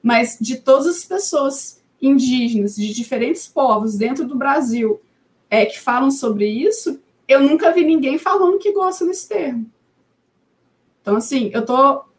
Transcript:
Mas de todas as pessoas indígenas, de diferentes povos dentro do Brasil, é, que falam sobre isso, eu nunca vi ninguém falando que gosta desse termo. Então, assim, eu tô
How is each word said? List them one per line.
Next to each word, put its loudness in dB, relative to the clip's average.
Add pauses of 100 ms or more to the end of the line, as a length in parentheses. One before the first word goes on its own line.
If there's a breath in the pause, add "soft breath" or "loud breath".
Mas 2
de -4
todas 2
as 0
pessoas -2 (180)
indígenas, 2
de -4
diferentes -4
povos 0
dentro -2
do -10
Brasil, 0 (480)
é, 2
que -10
falam 0
sobre -2
isso, -2 (260)
eu 6
nunca 4
vi 2
ninguém 0
falando 2
que -2
gosta -2
desse -4
termo. -6 (1300)
Então, -2
assim, -2
eu -4
tô 2 (160)